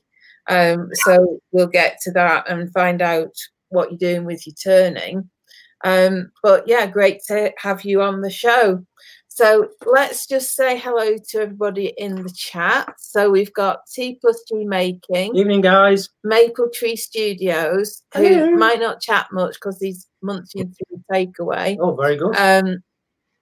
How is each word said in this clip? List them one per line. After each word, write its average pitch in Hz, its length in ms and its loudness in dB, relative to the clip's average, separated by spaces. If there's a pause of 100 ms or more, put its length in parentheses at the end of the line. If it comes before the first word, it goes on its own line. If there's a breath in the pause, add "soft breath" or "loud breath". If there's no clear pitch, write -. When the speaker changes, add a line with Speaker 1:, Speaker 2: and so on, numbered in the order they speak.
(480 soft breath)
Speaker 1:
Um, 175 460 2
so 180 460 4 (120)
we'll 180 160 2
get 175 340 0
to 185 100 -8
that 175 380 0
and 175 220 -8
find 180 300 0
out 165 300 -2 (360)
what 180 220 -2
you're 170 80 -14 (160)
doing 175 100 -6
with 170 220 -10
your 151 100 -20
turning. 185 760 0 (540 soft breath)
Um, 185 480 2 (100)
but 196 240 4
yeah, 226 200 2
great 196 420 0
to 208 300 -2
have 196 260 -6
you 196 180 0
on 196 200 -4
the 196 80 -6
show. 208 540 0 (440 soft breath)
So 214 400 4 (180)
let's 262 400 2
just 262 280 -4
say 262 220 0
hello 233 400 -2 (140)
to 214 100 -4
everybody 202 560 -6
in 196 200 -8
the 185 200 -10
chat. 190 640 -4
So 208 320 0
we've 196 240 2
got 196 260 -2 (100)
T 254 300 -8
plus 233 260 0
G 214 180 -6
Making. 185 680 -4
Speaker 2:
Evening, 202 280 2
guys. 196 480 4 (120)
Speaker 1:
Maple 233 520 2
Tree 226 220 -4
Studios, 185 1040 -4 (120)
who 285 100 2
Speaker 2:
Hello. 339 260 4
Speaker 1:
might 233 280 4
not 226 220 -4
chat 208 320 -2
much 185 280 -4
'cause 190 200 -8
he's 190 260 -8 (160)
munching 185 520 -10
through 180 360 -16
takeaway. 185 680 -4
Speaker 2:
Oh, 175 140 0
very 147 220 0
good. 185 200 -2
Speaker 1:
Um, 190 460 2 (600)